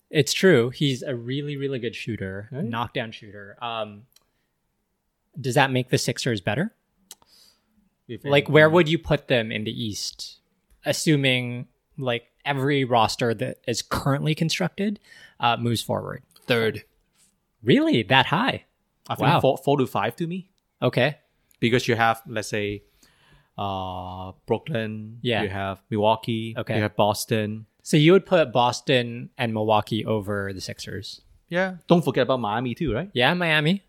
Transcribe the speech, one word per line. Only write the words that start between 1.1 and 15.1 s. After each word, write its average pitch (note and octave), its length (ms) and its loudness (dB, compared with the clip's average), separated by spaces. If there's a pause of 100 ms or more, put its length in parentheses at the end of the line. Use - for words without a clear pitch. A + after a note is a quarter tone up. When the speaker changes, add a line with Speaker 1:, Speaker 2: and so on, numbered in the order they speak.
Speaker 1:
really, C#3 420 -8
really C3+ 200 -4
good A2 180 -6
shooter, G2+ 560 -8
Speaker 2:
Right. C#3 120 -8
Speaker 1:
knockdown A#2 480 -6
shooter. G2+ 500 -20
Um, A2 420 -8 (1400)
does A#2+ 160 -4
that C3+ 160 4
make B2+ 180 -2
the C3 100 2
Sixers A#2 420 -4
better? C3+ 320 -4 (1300)
Speaker 2:
If A#2 180 -14
Speaker 1:
Like, C#3+ 200 4
Speaker 2:
anything. D3 80 -2
Speaker 1:
where D#3 160 10
would E3 200 4
you E3 80 0
put - 300 -2
them A#2 240 0
in G#2+ 140 -4
the B2 180 -6
East, - 540 -10 (480)
assuming, B2+ 840 0 (320)
like, A#2+ 320 -4 (140)
every C#3 400 0
roster A#2 500 2
that B2+ 220 -6 (100)
is A#2 160 -4
currently D3+ 500 -2
constructed, F#3+ 680 -2 (400)